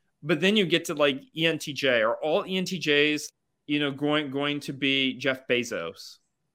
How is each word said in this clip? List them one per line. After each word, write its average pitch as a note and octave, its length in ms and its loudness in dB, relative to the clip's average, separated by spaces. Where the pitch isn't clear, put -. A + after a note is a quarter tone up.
But D3 180 0
then G3 160 4
you G3+ 80 4
get E3 200 2
to, E3+ 100 -4
like, C#3+ 260 2
E D#3+ 120 0
N D#3 120 0
T D3+ 140 -10
J. B2 300 2
Are A2+ 200 2
all D#3+ 240 0
E F#3 100 -4
N F#3 100 0
T F#3 120 -4
Js, D3 460 2
you D3 140 0
know, C#3+ 100 0
going, D3 400 0
going C#3+ 300 -2
to D3 120 -8
be C3+ 460 0
Jeff C3+ 300 -2
Bezos? A2+ 680 -4